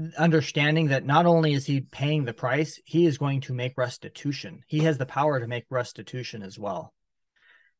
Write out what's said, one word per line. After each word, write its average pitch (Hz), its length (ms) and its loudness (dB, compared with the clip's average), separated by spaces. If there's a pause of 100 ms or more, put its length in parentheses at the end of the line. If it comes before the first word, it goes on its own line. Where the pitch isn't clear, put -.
(180)
understanding 156 720 2
that 135 180 0
not 151 180 6
only 160 300 6
is 139 100 -2
he 139 160 0
paying 143 460 -2
the 113 80 -6
price, 143 500 -2
he 170 220 4
is 143 100 2
going 139 240 -2
to 131 140 -8
make 123 240 -6
restitution. - 880 -6
He 151 140 -2
has 156 180 2
the 131 80 -4
power 139 340 0
to 117 60 -6
make 120 240 -8
restitution 120 720 -8
as 95 160 -14
well. 95 340 -8 (880)